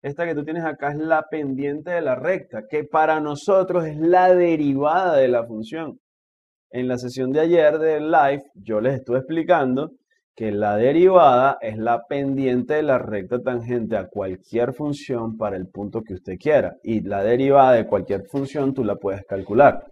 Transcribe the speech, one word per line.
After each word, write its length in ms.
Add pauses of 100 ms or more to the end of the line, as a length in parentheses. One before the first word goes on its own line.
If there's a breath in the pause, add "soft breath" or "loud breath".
Esta 260
que 80
tú 100
tienes 200
acá 260
es 60
la 320
pendiente 600
de 100
la 140
recta, 540
que 160
para 340
nosotros 680
es 140
la 340
derivada 840
de 120
la 160
función. 540 (720)
En 160
la 120
sesión 340
de 80
ayer 380
del 320
live, 320 (120)
yo 260
les 140
estuve 240
explicando 720 (460)
que 160
la 240
derivada 840
es 180
la 300
pendiente 680
de 100
la 140
recta 420
tangente 560
a 100
cualquier 680
función 640
para 200
el 100
punto 400
que 80
usted 240
quiera. 360 (100)
Y 160
la 240
derivada 480
de 160
cualquier 420
función 420
tú 120
la 100
puedes 320
calcular. 640